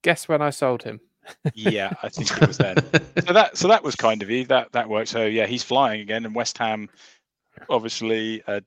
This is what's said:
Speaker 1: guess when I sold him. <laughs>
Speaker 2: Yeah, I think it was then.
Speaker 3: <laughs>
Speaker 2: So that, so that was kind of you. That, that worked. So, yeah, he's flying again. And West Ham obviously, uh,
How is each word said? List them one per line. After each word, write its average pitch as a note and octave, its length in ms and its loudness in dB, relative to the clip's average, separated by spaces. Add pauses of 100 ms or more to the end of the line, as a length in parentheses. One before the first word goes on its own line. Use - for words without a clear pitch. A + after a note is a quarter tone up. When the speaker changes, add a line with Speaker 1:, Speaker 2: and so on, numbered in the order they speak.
Speaker 1:
guess - 260 0
when D3+ 140 2
I D3 80 2
sold B2+ 320 -2
him. G#2+ 180 -12 (220)
<laughs> - 320 -6
Speaker 2:
Yeah, G#2 380 -2 (100)
I - 60 -8
think - 220 -6
it - 160 6
was - 120 -2
then. G2 180 0
Speaker 3:
<laughs> E3 500 0
Speaker 2:
So F3+ 80 0
that, G#3 240 6
so F3+ 100 2
that A3 160 6
was C#3+ 120 -4
kind A2 260 0
of G2 80 -8
you. B2 160 -2
That, B2+ 260 2
that A#2 160 -2
worked. A2 220 -2
So, A2+ 160 0
yeah, A2 200 0
he's A#2+ 160 -6
flying B2 380 0
again. A2 240 -6
And A2 100 -10
West A#2+ 240 -4
Ham G#2+ 300 -4 (800)
obviously, A2+ 760 -2
uh, G2+ 200 -4